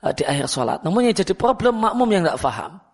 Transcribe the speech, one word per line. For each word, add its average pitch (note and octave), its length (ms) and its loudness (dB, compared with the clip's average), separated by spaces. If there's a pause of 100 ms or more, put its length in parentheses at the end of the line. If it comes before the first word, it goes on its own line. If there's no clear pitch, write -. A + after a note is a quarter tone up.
eh, - 80 -2
di - 160 -2
akhir C#3 240 -2
sholat. B2 320 -2
Namun A3+ 240 2
yang A3+ 80 2
jadi G3 160 0
problem A#3 480 0
makmum A3+ 320 2
yang F3+ 160 2
nggak C#3+ 80 0
faham. C#3 480 -6 (100)